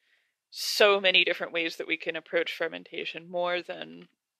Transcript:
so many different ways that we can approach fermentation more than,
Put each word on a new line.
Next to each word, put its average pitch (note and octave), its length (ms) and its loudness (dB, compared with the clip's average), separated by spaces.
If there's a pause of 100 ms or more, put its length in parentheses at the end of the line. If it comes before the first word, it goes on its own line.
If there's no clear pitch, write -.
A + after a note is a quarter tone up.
(520)
so - 500 4
many F3+ 240 6
different E3+ 280 -2
ways E3 240 -2
that E3+ 100 -6
we D#3+ 100 0
can E3 180 -6
approach E3 400 -2
fermentation E3+ 760 -8
more F3 320 -2
than, E3+ 480 -12 (300)